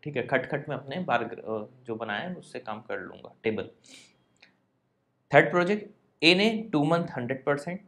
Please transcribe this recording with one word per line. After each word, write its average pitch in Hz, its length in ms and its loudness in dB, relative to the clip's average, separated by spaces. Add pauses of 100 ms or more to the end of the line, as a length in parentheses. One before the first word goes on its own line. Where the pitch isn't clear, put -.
ठीक 143 140 -6
है, 117 100 -4
खटखट 139 420 -2
में 139 60 -4
अपने 135 260 -8
बार, 123 240 0
अ, 107 420 -8 (160)
जो 113 120 -8
बनाया 110 320 -6
है 185 80 -8
उससे - 260 -14
काम 107 200 -10
कर 101 180 -8
लूँगा, - 340 -16 (100)
Table। 107 260 -2 (1600)
Third 156 200 8
project, 180 380 0 (320)
ए 165 140 8
ने 208 140 4 (220)
two 147 140 4
month 170 260 2
hundred 127 340 -6
percent 151 420 -2